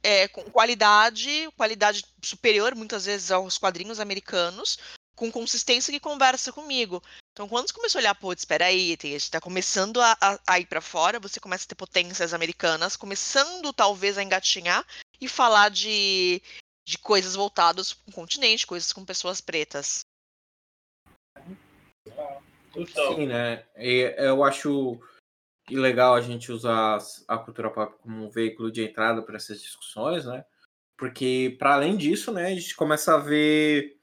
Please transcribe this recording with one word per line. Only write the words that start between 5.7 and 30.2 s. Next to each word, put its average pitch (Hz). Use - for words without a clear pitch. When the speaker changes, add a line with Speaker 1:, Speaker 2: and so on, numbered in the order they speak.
Speaker 1:
que 285
conversa 262
comigo. 247
Então, 208
quando 240
você -
começa 466
a 262
olhar, 208
putz, 180
espera 170
aí, 180
tem, 143
a -
gente -
tá 160
começando 190
a, 226
a, 196
a 180
ir 170
pra 160
fora, 180
você 196
começa 185
a -
ter -
potências 175
americanas, 165
começando, 285
talvez, 196
a 196
engatinhar 190
e 254
falar 214
de, 196
de -
coisas 190
voltadas 185
pro -
continente, 226
coisas 175
com 190
pessoas 185
pretas. 151
Speaker 2:
Então. 156
Speaker 3:
Sim, 151
né? 120
E 123
eu 135
acho 135
que -
legal 127
a 120
gente 120
usar 110
as, -
a 113
cultura 113
pop 107
como 110
um 107
veículo 113
de 113
entrada 110
pra 107
essas 104
discussões, 139